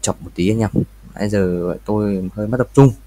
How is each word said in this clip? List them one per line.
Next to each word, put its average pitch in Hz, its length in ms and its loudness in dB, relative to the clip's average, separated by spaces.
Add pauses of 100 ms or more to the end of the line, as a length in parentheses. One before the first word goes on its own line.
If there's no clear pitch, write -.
chậm - 180 -4
một 87 160 -14
tí 90 160 0
anh 113 80 0
em. 110 100 0 (460)
Nãy 104 140 -4
giờ 90 460 0 (100)
tôi 101 500 -2
hơi 104 120 -4
mất 120 100 -2
tập 123 160 -2
trung. 139 180 8 (160)